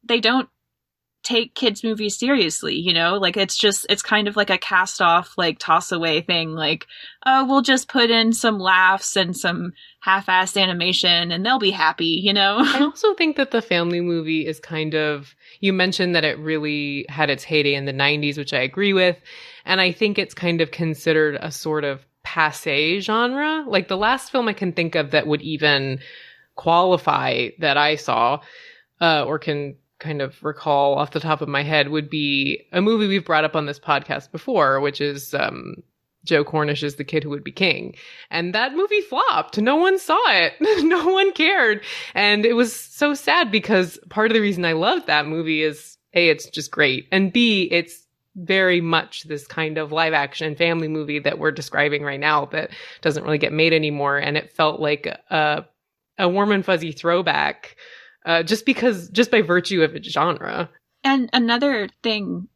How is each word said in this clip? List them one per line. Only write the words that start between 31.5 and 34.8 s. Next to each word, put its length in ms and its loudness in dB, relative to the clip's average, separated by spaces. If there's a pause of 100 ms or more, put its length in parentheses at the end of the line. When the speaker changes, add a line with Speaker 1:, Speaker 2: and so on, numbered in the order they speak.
Speaker 2:
head 260 2
would 220 -4
be 500 -2 (120)
a 80 0
movie 260 2
we've 180 0
brought 200 2
up 100 -2
on 120 -2
this 120 -8
podcast 540 -4
before, 480 2